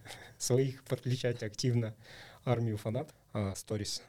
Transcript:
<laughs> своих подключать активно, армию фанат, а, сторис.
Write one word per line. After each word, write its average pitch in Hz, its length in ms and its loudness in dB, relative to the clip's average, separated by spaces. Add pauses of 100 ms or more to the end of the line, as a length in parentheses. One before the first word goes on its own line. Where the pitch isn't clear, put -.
(180)
<laughs> - 200 -20
своих 131 460 2
подключать 127 580 -2
активно, 113 520 2 (500)
армию 117 320 2
фанат, 113 380 -4 (180)
а, 98 220 0
сторис. - 540 -4